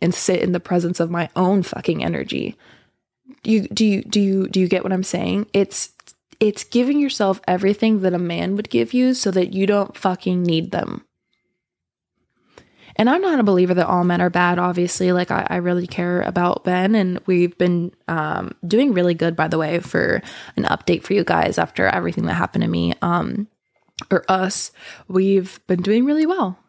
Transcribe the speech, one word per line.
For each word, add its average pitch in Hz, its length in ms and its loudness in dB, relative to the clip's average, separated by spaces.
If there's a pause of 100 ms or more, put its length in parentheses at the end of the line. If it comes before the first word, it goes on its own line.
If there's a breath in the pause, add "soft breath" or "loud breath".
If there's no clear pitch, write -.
and 175 120 2
sit - 280 0
in 185 100 0
the 175 80 0
presence 175 400 -2
of 170 100 0
my 170 240 -4
own 180 280 2
fucking - 420 -4
energy." - 540 -6 (840 soft breath)
You, 220 260 2
do 214 180 0
you, 202 160 0
do - 180 -2
you, 190 280 2
do 185 120 0
you 180 80 4
get 180 140 0
what 185 100 -2
I'm 185 100 -2
saying? 190 520 -2
It's, - 380 0 (480)
it's 214 240 0
giving 254 340 2
yourself 214 500 0
everything 202 520 2
that 185 120 2
a 175 60 -2
man 175 380 -4
would 208 120 -6
give 233 240 0
you 254 220 2
so 208 160 0
that 185 240 0
you 190 120 2
don't 202 300 0
fucking 180 460 -2
need 170 300 0
them. - 340 -6 (1900 soft breath)
And 226 120 2
I'm 339 140 2
not 330 180 2
a 220 40 4
believer 185 300 4
that 180 120 2
all 180 180 2
men 175 160 2
are 180 100 2
bad, 175 280 2
obviously. 180 540 0
Like, 180 180 0
I, - 180 -2
I - 80 -4
really 180 300 -2
care 175 360 -2
about 180 420 -2
Ben, 185 300 2
and 185 320 0
we've 175 300 2
been, 175 360 0 (160)
um, 156 460 -4 (120)
doing 240 260 2
really 175 220 2
good, 165 220 0
by 160 120 2
the 160 100 0
way, 160 220 -2
for - 420 -2 (340 loud breath)
an - 80 -2
update - 380 0
for - 120 -4
you 202 100 2
guys - 340 0
after 165 280 -2
everything 170 400 -2
that 170 80 -2
happened 170 280 -2
to 170 60 -2
me, 170 340 -2
um, 175 440 -2 (640)
or 190 180 0
us. 190 440 -2 (360 loud breath)
We've 190 580 0
been 180 160 0
doing 214 220 2
really 302 220 2
well. 302 320 -2 (100)